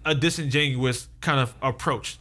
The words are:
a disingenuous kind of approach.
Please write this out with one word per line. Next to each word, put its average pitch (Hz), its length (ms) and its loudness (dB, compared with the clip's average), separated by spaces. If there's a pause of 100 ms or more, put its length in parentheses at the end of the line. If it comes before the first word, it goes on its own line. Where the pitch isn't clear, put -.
a 156 120 2
disingenuous 139 920 0 (140)
kind 147 180 2
of 123 220 0
approach. 131 600 -2